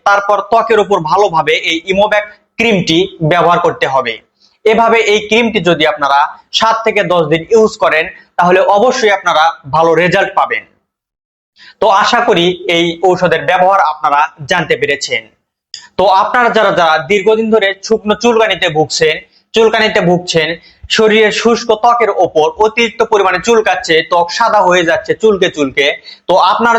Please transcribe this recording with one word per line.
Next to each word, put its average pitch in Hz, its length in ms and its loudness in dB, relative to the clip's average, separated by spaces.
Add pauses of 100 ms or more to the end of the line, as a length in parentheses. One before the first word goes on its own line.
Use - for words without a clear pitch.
তারপর 202 340 2 (120)
ত্বকের 226 340 2
উপর 185 140 -2 (120)
ভালোভাবে 165 440 0 (160)
এই 165 80 -4 (140)
ইমোব্যাক 208 320 0 (340)
ক্রিমটি 185 400 0 (320)
ব্যবহার 170 340 2
করতে 156 220 -2
হবে। 131 280 -2 (500)
এভাবে 226 340 2 (140)
এই 208 160 0
ক্রিমটি 220 300 0 (100)
যদি 156 180 0
আপনারা 143 320 0 (340)
সাত 226 320 0
থেকে 208 160 0 (120)
দশ 175 100 2 (100)
দিন 160 180 -2
ইউজ 220 220 4 (100)
করেন, 160 220 0 (340)
তাহলে 180 220 2 (160)
অবশ্যই 226 420 2
আপনারা 160 260 0 (300)
ভালো 165 200 2
রেজাল্ট 180 440 0
পাবেন। 117 240 -2 (1160)
তো 196 80 0 (160)
আশা 240 260 0
করি 175 180 2 (300)
এই 170 100 0 (220)
ঔষধের 175 420 0
ব্যবহার 185 300 2 (120)
আপনারা 147 280 -2 (300)
জানতে 165 260 0
পেরেছেন। 139 460 -6 (760)
তো 180 60 0 (180)
আপনারা 240 340 0
যারা 196 240 0
যারা 160 140 2 (160)
দীর্ঘদিন 220 440 0
ধরে 196 140 2 (180)
শুকনো 214 360 -2
চুলকানিতে 214 440 0 (100)
ভুগছেন, 156 380 0 (400)
চুলকানিতে 220 540 2
ভুগছেন, 170 400 0 (480)
শরীরের 214 360 2 (100)
শুষ্ক 233 260 0 (140)
ত্বকের 240 280 2 (140)
ওপর 156 220 0 (180)
অতিরিক্ত 220 360 -2 (120)
পরিমাণে 190 340 0
চুলকাচ্ছে, 196 480 0 (160)
ত্বক 175 160 0 (100)
সাদা 214 300 2
হয়ে 180 220 2
যাচ্ছে 165 240 -2 (100)
চুলকে 196 340 2
চুলকে, 139 300 -2 (420)
তো 175 60 2 (160)
আপনারা 233 280 0